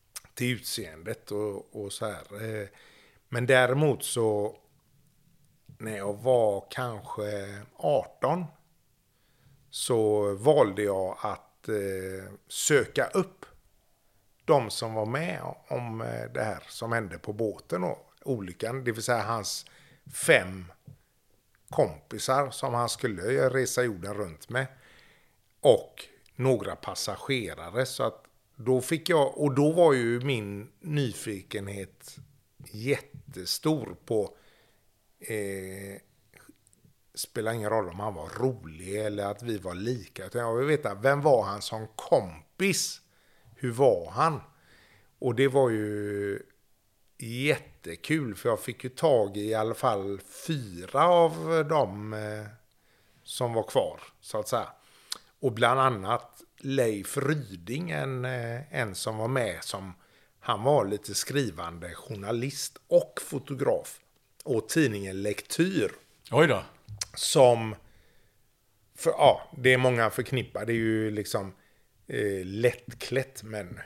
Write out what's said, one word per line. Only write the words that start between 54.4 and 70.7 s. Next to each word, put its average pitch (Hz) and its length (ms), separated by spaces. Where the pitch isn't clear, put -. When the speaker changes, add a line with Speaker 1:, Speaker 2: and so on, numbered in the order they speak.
Speaker 1:
säga. 113 220
Och 131 120
bland 120 280
annat 120 640
Leif 120 600
Ryding, 131 760
en, 135 340
eh, 127 500
en 110 200
som 110 220
var 110 100
med, 117 360
som 95 300
han 107 240
var 135 220
lite 101 300
skrivande 85 800
journalist 113 840
och - 340
fotograf - 800
åt 127 260
tidningen 101 520
Lektyr. 123 720
Speaker 2:
Oj 156 160
då. 101 160
Speaker 1:
Som, 117 600
för, - 160
ja, - 460
det 127 160
är 127 40
många 123 320
förknippar. 110 560
Det 117 80